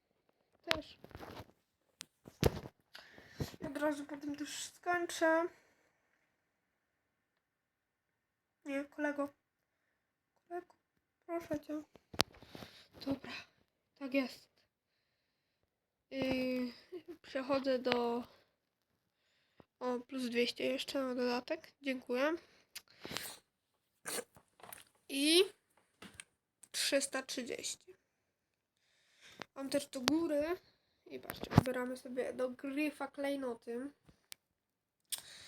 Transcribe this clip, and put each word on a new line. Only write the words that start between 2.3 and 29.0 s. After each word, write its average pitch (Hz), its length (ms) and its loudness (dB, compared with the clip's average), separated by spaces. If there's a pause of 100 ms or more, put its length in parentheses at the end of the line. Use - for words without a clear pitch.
I - 40 -4
od 285 120 -6
razu 294 280 0
po 294 120 -8
tym 285 180 -6
też - 280 -6
skończę. 339 840 4 (3250)
Nie, 285 200 -2
kolego. 285 440 0 (1160)
Kolego, 349 260 -10 (520)
proszę 339 340 -2
cię. 302 240 -8 (1200)
Dobra, - 260 -2 (680)
tak 269 140 -4
jest. 269 360 0 (1600)
Yy, 254 640 2 (480)
przechodzę 262 580 2
do, 240 440 0 (1600)
o, 247 200 -2
plus 254 300 -6
dwieście 240 360 2
jeszcze 269 380 0
na 254 120 -2
dodatek. 247 640 -2
Dziękuję. 262 540 2 (2750)
I 302 340 8 (1300)
trzysta - 520 2
trzydzieści. - 720 -6 (1600)